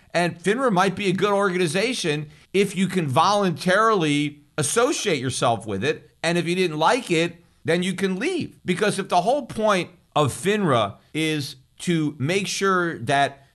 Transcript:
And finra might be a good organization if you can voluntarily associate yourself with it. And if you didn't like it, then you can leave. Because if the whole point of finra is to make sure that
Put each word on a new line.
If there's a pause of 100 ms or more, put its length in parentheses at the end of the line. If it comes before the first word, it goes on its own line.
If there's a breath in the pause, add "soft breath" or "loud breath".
(140 soft breath)
And
finra
might
be
a
good
organization (260 loud breath)
if
you
can
voluntarily (160)
associate
yourself
with
it. (120)
And
if
you
didn't
like
it, (220 soft breath)
then
you
can
leave.
Because
if
the
whole
point (260)
of
finra (180 soft breath)
is (220)
to
make
sure
that